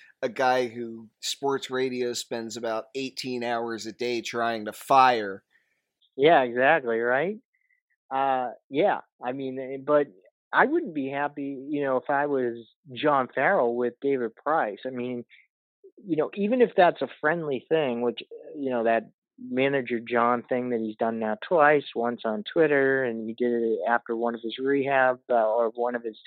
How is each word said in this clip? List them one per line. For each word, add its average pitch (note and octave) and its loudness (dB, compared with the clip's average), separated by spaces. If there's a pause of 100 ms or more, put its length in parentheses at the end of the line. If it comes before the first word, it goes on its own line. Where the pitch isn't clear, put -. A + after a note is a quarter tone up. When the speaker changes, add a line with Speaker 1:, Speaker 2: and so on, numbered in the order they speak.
(220)
Speaker 1:
a C3 -2
guy B2+ 2
who A2+ -10 (140)
sports - -4
radio B2 -2
spends A2+ -8
about A2+ -4
eighteen C3 -6
hours A#2 -4
a A2 -8
day A#2+ -4
trying A#2 -4
to G#2+ -8
fire. A#2+ 4 (720)
Speaker 2:
Yeah, D3 6
exactly, B2+ 2
right? C#3 0 (760)
Uh, C3 0 (180)
yeah, D3 2 (240)
I B2 -4
mean, C3 -6
eh, C3+ -8
but D3 4 (440)
I D#3+ 4
wouldn't C#4 -2
be C3+ -4
happy, C#3 -6
you C#3+ -2
know, C3 2
if - -2
I C#3+ 2
was B2+ 0 (360)
John C3 2
Farrell C3+ 2
with A#2+ -2
David B2+ -2
Price. C#3 -2
I C3 -6
mean, B2 -6 (840)
you F3 -2
know, D3+ -2
even G#3 0
if G#3+ 6
that's F3 6
a C3 -4 (120)
friendly D3+ -2
thing, C3+ 0
which, A#2+ -2 (380)
you C3+ -4
know, A#2 0
that A2+ 2 (280)
manager B2+ 0
John A#2 0
thing B2 -2
that A2+ -2
he's A2 -6
done A2+ -2
now G#2+ -2 (100)
twice, D3 4 (100)
once A#2+ -2
on G#2+ -2
Twitter, C#3 4
and A2+ -4
he A2+ -8
did B2 0
it A2+ 0
after A#2 0
one A#2 -2
of A2+ -14
his A2+ -8
rehab, C3 2 (100)
uh, B2 2
or A2+ 2
one B2 -2
of A#2 -6
his A2+ -8